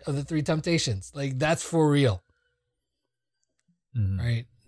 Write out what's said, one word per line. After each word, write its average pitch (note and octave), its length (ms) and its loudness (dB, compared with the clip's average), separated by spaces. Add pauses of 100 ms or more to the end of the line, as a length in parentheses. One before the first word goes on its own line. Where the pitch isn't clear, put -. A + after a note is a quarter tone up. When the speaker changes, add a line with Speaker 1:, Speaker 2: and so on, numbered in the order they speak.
Speaker 1:
of C#3+ 100 -2
the C#3+ 80 -4
three D3+ 180 -2
temptations. D#3 720 -2
Like, C3+ 240 -4
that's D#3 240 0
for D#3+ 280 2
real. C3+ 320 4 (1700)
Speaker 2:
Mm-hmm. F#2+ 220 -2
Speaker 1:
Right? A#2+ 280 -2 (220)